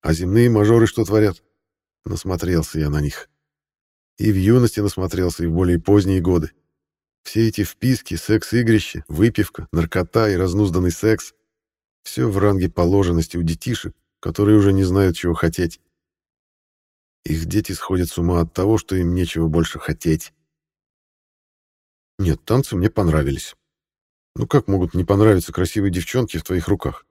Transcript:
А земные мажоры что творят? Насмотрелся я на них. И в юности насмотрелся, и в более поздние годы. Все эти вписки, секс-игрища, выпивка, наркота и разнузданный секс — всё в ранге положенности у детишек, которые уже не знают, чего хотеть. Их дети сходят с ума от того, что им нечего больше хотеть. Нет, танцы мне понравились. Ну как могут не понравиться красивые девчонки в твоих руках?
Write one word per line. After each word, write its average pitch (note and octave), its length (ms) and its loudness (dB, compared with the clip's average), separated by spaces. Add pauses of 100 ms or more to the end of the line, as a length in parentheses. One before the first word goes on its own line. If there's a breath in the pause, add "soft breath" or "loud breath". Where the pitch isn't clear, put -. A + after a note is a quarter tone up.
А D#2+ 140 -2
земные F#2+ 340 2
мажоры A2+ 380 4
что A2 180 -2
творят? G#2 380 2 (600)
Насмотрелся F2 760 -4
я D2+ 100 -2
на D2 120 -2
них. - 280 -6 (880)
И G#2+ 160 0
в G2 40 2
юности A2 440 4
насмотрелся, F#2 640 -4
и - 20 -2
в E2 60 -2
более F2 260 0
поздние F#2+ 420 2
годы. E2+ 320 0 (680)
Все A2+ 260 -2
эти G#2 160 -2
вписки, A#2+ 500 -4
секс-игрища, A2 960 0
выпивка, F#2 600 0
наркота F2+ 600 0
и F#2+ 60 0
разнузданный F2+ 540 0
секс — - 440 -2 (680)
всё B2 260 -2
в G2 80 -2
ранге F#2+ 320 2
положенности F2 680 0
у F2 60 -2
детишек, E2 520 -4 (260)
которые G#2 360 2
уже G2+ 160 6
не G2 120 2
знают, F#2 320 2
чего F2 180 -2
хотеть. E2+ 460 -2 (1400)
Их D#2+ 200 -4
дети - 280 -2
сходят F2+ 360 -2
с - 80 -10
ума F2 240 2
от E2 140 -2
того, G#2+ 240 2
что - 180 -4
им F2 180 0
нечего E2 340 -2
больше D#2+ 300 0
хотеть. - 540 -4 (1900)
Нет, F2 260 -2
танцы A#2 320 -2
мне F#2 120 2
понравились. D#2 680 -2 (800)
Ну A2 120 -6
как - 220 0
могут F#2 260 -2
не F#2 100 0
понравиться G2+ 480 2
красивые F#2+ 400 -2
девчонки F2+ 460 -4
в D#2+ 60 -10
твоих F2+ 240 -4
руках? - 420 -4